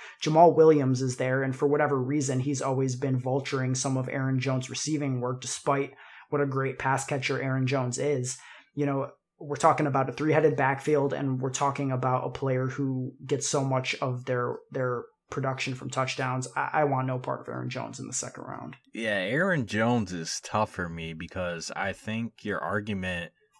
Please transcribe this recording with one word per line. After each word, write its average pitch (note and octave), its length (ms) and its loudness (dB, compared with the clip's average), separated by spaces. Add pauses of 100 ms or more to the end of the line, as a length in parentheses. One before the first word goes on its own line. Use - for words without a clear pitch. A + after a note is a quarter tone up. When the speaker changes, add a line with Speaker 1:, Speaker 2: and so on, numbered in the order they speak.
(200)
Speaker 1:
Jamal D#3+ 340 8
Williams C#3+ 460 8
is B2+ 160 -2
there, C3 260 2
and C3 140 -2
for D3 100 2
whatever C#3+ 320 4
reason, C3 420 0
he's C3 200 -2
always C3+ 340 0
been C3 240 0
vulturing C3 560 -2
some C3 220 -2
of C3 140 -2
Aaron C3 280 0
Jones' B2+ 300 -2
receiving C#3 540 -2
work, B2+ 180 -2
despite C#3 540 -2 (340)
what D3 120 0
a C#3+ 60 2
great C3+ 320 -2
pass C3+ 260 2
catcher C3 380 -2
Aaron C3 240 0
Jones B2 320 0
is. C3 400 0 (360)
You C#3+ 120 0
know, C#3 240 -2 (280)
we're C#3+ 180 -6
talking D3+ 300 4
about C3+ 220 2
a B2 40 -6
three-headed D3+ 440 4
backfield, C#3 560 2
and C#3 260 -2
we're C3 120 -2
talking C3+ 420 0
about B2+ 340 0
a B2+ 40 -4
player C3 380 0
who C3 440 -4 (140)
gets C3 200 -2
so C#3+ 160 0
much C3 380 0
of B2+ 240 -4
their, B2 320 -2 (140)
their B2+ 320 -2 (260)
production C3+ 460 -4
from C3 160 -10
touchdowns. B2+ 680 -2
I, C#3+ 160 -2
I D#3 120 4
want C3 220 0
no B2+ 120 -2
part B2+ 240 -6
of - 60 -12
Aaron B2+ 200 -6
Jones B2 320 -8
in A1 60 -8
the G#1+ 80 -10
second - 300 -8
round. - 320 -12 (180)
Speaker 2:
Yeah, G#2+ 240 -2
Aaron C#3 480 0
Jones A2 440 2
is E2+ 320 -6
tough G#2+ 280 0
for F2 180 -6
me E2 240 -8
because E2+ 640 -6
I F#2+ 160 -4
think A2+ 520 -8
your G2 160 -4
argument F#2 720 -4 (280)